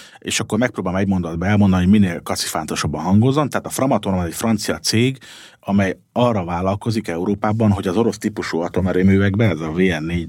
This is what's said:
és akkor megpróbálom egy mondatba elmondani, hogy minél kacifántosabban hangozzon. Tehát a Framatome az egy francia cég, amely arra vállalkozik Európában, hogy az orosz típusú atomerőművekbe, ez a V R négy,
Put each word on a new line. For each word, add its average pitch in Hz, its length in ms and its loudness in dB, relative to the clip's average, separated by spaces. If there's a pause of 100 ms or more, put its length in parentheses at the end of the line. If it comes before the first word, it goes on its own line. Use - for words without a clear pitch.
(200)
és - 200 -6
akkor 107 180 -4
megpróbálom 98 420 -2
egy 101 80 0
mondatba 85 380 -2
elmondani, 98 380 4
hogy 92 80 6
minél 95 300 4
kacifántosabban 78 800 -6
hangozzon. 123 460 2
Tehát - 160 -4
a - 40 -12
Framatome 117 480 0
az 87 80 -2
egy 80 80 -6
francia 104 460 -2
cég, 123 380 0 (420)
amely 98 380 0 (140)
arra 110 340 0
vállalkozik 101 640 -2
Európában, 104 640 0
hogy 95 160 -2
az 92 100 -2
orosz 113 200 2
típusú 87 420 -4
atomerőművekbe, 95 920 2
ez 78 100 -2
a 80 120 -6
V 82 60 -6
R 90 240 2
négy, 82 280 -4